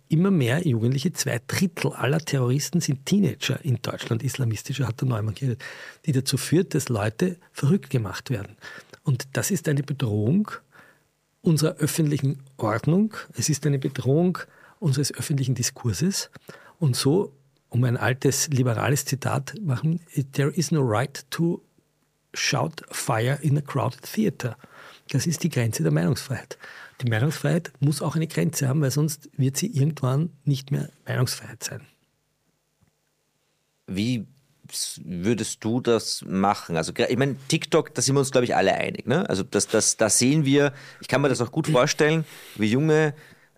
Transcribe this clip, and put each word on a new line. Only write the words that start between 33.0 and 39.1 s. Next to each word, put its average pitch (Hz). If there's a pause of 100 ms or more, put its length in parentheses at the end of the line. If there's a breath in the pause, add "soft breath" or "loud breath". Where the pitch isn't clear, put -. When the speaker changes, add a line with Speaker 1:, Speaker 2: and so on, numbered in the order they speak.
Speaker 2:
Wie 107 (460)
s-, -
würdest 98
du 117
das -
machen? 95
Also, 80
gra-, 117
ich 120
meine, 139 (120)
TikTok, 165
da 123
sind 135
wir 143
uns, 131
glaub 127
ich, 101
alle 92
einig, -
ne? 165